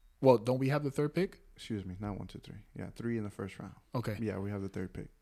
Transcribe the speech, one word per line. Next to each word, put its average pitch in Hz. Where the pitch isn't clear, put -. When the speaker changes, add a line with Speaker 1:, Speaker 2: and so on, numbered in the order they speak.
Speaker 1:
Well, 127
don't 127
we 135
have 147
the 139
third 147
pick? -
Speaker 2:
Excuse 101
me, 92
not 104
one, 92
two, -
three. -
Yeah, 98
three 117
in 107
the 101
first 98
round. -
Speaker 1:
Okay. 113
Speaker 2:
Yeah, 101
we 98
have 101
the 98
third 95
pick. -